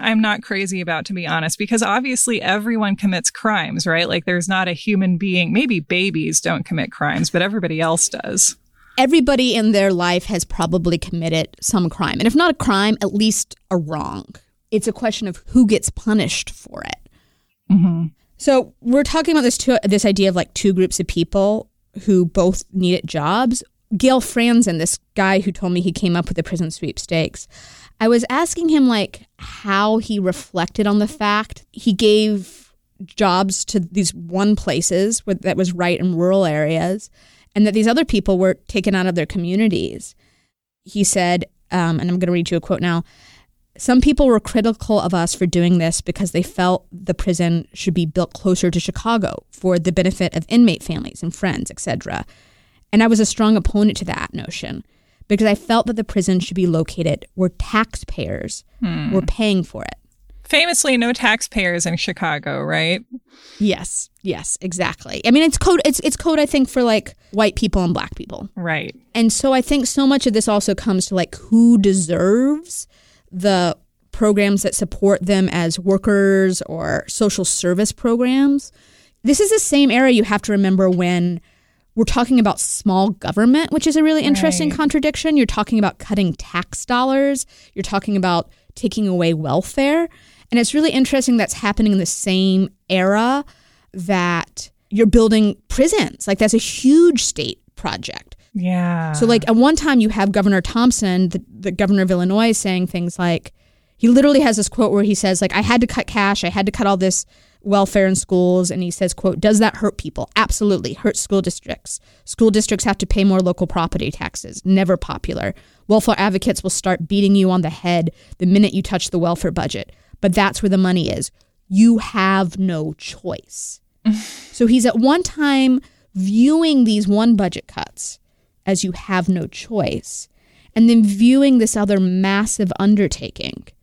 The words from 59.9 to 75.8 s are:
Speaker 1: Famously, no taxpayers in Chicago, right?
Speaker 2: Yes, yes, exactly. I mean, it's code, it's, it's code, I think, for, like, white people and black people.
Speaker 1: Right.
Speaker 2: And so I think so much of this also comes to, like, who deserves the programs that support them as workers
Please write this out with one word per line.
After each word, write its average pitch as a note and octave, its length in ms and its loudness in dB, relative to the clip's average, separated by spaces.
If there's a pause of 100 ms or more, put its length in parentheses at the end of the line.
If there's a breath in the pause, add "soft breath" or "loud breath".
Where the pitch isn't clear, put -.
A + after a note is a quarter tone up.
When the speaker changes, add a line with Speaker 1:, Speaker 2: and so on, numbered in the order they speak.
Speaker 1:
Famously, D#4 540 0
no A#3 140 0
taxpayers G3+ 720 -2
in E3+ 100 -4
Chicago, D3 640 -6
right? D#3+ 380 -2 (580 loud breath)
Speaker 2:
Yes, - 520 -2 (120)
yes, - 380 -6
exactly. - 640 -8
I A#3 40 4
mean, C#4+ 120 6
it's D#4+ 140 2
code, F4 300 2
it's, D4 140 2
it's - 180 -2
code, G#3+ 200 0
I G3 80 2
think, C4 220 0
for, B3+ 140 -2
like, A3 340 -2 (160)
white G#3 240 0
people G3+ 260 0
and F3 120 0
black - 200 -8
people. - 400 -14
Speaker 1:
Right. E3 400 -8 (200)
Speaker 2:
And A3+ 180 2
so C4+ 220 0
I C4 80 2
think C4+ 240 -2
so C#4 200 0
much C4+ 200 2
of A3 80 2
this G#3+ 120 0
also G#3 280 0
comes F#3 320 -2
to, - 80 -6
like, F3+ 220 -2
who A#3 420 4
deserves G3 1080 0 (460 soft breath)
the F3+ 440 0 (360)
programs G3+ 500 2
that - 120 -2
support G3 500 0
them F#3+ 260 2
as E3 280 -4
workers G3 880 0